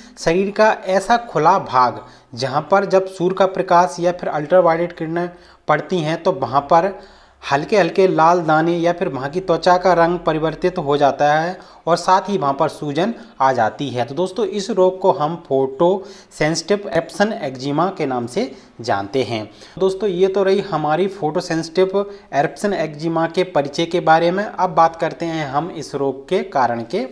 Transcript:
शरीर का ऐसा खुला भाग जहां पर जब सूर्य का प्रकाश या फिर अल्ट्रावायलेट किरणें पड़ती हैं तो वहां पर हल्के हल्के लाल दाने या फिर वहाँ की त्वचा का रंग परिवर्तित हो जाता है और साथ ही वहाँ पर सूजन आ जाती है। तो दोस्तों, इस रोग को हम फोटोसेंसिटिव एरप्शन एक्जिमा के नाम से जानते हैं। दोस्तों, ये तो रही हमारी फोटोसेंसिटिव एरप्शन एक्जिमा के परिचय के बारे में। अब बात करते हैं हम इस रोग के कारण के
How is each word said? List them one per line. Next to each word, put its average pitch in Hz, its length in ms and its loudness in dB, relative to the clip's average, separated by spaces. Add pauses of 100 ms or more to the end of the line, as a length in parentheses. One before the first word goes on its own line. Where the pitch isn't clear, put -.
(180)
शरीर 190 340 0
का 214 200 4 (160)
ऐसा 196 280 2 (100)
खुला 165 340 4
भाग 123 420 0 (340)
जहां 131 280 -2
पर 196 220 2
जब 190 220 2
सूर्य 180 280 -2
का 196 120 4
प्रकाश 180 520 2
या 175 120 0
फिर - 180 -8
अल्ट्रावायलेट 170 680 2
किरणें 170 300 -4 (400)
पड़ती 151 320 0
हैं 160 220 -2
तो 185 120 2
वहां 131 300 -2
पर 170 280 4 (500)
हल्के 156 340 0
हल्के 180 300 4
लाल 165 360 4
दाने 160 300 2
या 170 200 0
फिर 175 160 -4
वहाँ 135 220 -6
की 175 100 -6
त्वचा 180 380 2
का 180 160 2
रंग 170 240 4
परिवर्तित 160 600 -2
हो 147 180 0
जाता 143 360 4
है 165 240 0 (300)
और 165 100 2
साथ 190 320 2
ही 202 100 -2
वहाँ 139 160 0
पर 151 140 0
सूजन 151 460 -2 (260)
आ 135 120 4
जाती 120 360 0
है। 120 160 -2
तो 127 100 -12
दोस्तों, 185 320 -2
इस 196 240 -6
रोग 185 300 2
को 190 120 4
हम 151 240 -2 (120)
फोटोसेंसिटिव 160 1400 -2
एरप्शन 202 460 -2
एक्जिमा 143 540 -4
के 175 180 -4
नाम 123 200 -4
से 220 240 -4 (300)
जानते 110 420 -2
हैं। 110 280 -6 (280)
दोस्तों, 190 300 0
ये 185 200 2
तो 196 140 0
रही 196 200 2
हमारी 156 460 0
फोटोसेंसिटिव 180 960 -2 (280)
एरप्शन 156 420 0
एक्जिमा 160 540 -2
के 180 180 0
परिचय 170 400 -2
के 170 160 -2
बारे 165 280 4
में। 196 140 -2
अब 185 280 -2
बात 165 240 4
करते 165 300 -4
हैं 160 200 -4
हम 147 260 -4
इस 151 220 -12
रोग 135 340 -4
के 190 160 0
कारण 120 400 0
के 208 280 -4